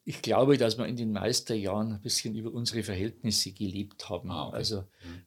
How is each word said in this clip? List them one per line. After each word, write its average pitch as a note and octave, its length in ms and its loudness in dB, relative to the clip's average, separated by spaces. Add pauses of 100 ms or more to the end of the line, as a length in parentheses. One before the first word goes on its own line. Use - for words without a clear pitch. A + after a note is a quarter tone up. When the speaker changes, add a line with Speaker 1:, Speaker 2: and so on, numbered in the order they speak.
Speaker 1:
ich - 160 -8
glaube, B2+ 380 6
dass A2+ 180 4
wir A2+ 100 -2
in A#2 100 -2
den A2+ 160 0
Meisterjahren G#2+ 800 0
ein G2+ 80 -6
bisschen A2+ 340 -2
über A2+ 180 -4
unsere A#2 300 -2
Verhältnisse G#2 720 0
gelebt G2 560 -6
haben. F#2 240 -6
Speaker 2:
Ah, D#2 160 -4
okay. - 80 -8
Speaker 1:
Also, A2 240 -2
Speaker 2:
Mhm. F2 460 -14